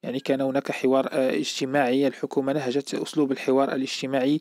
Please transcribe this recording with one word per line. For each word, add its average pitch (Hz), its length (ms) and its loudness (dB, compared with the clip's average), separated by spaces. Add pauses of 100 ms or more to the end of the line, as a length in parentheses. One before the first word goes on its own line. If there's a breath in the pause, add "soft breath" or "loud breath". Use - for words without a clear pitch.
يعني 123 180 -4
كان 135 200 0
هناك 135 320 0
حوار، 131 400 2
آه، 135 180 2
اجتماعي، 139 760 0
الحكومة 135 460 -2
نهجت 139 420 -2
أسلوب 151 380 0
الحوار 135 420 2
الاجتماعي، 135 680 0